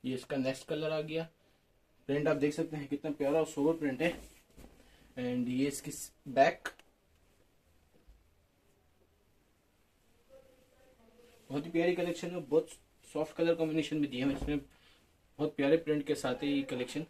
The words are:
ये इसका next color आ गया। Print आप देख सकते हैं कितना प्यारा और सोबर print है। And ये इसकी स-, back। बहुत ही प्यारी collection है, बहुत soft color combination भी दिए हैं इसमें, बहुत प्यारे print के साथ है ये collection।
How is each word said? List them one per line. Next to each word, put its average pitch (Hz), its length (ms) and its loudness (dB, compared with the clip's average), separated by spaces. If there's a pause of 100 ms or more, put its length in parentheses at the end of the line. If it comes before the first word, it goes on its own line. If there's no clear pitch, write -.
ये 131 80 -2
इसका 135 220 -4
next 131 300 -2
color 156 240 -2
आ 156 100 -2
गया। 156 220 -4 (840)
Print 143 180 2
आप 151 100 4
देख 143 160 2
सकते 160 240 -4
हैं 143 100 -8
कितना 147 260 -4
प्यारा 143 260 2
और 156 80 4
सोबर 156 320 2
print 139 220 -2
है। 170 100 2 (1040)
And 123 320 -2
ये 131 180 2
इसकी 143 240 -6
स-, - 200 -12 (180)
back। 135 400 4 (4000)
बहुत 143 160 -6
ही 170 60 -12
प्यारी 170 240 4
collection 175 340 -4
है, 175 120 -6
बहुत 151 280 2 (380)
soft - 300 -4
color 170 180 4
combination 156 460 0
भी 143 60 2
दिए 123 180 -2
हैं 139 100 2
इसमें, 147 220 -2
बहुत - 1000 -8
प्यारे 143 240 6
print 147 280 0
के 147 80 2
साथ 131 280 -2
है 143 60 0
ये 143 120 2 (100)
collection। 131 380 -4